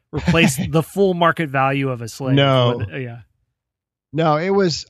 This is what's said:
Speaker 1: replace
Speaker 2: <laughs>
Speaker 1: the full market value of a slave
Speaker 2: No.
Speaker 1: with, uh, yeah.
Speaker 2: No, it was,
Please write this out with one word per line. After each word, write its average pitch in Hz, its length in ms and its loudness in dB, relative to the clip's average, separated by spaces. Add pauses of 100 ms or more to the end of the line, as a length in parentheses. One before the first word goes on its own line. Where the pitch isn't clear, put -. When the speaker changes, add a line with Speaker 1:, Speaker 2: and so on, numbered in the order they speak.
(140)
Speaker 1:
replace 165 420 2
Speaker 2:
<laughs> 175 140 -6
Speaker 1:
the 156 120 0
full 190 320 0
market 170 360 0
value 135 400 -2
of 120 120 -8
a 113 60 -10
slave 135 280 -2
Speaker 2:
No. 131 420 4
Speaker 1:
with, 123 160 -8
uh, 151 40 -10
yeah. 120 220 -12 (960)
Speaker 2:
No, 151 240 2
it 180 140 -2
was, 196 380 0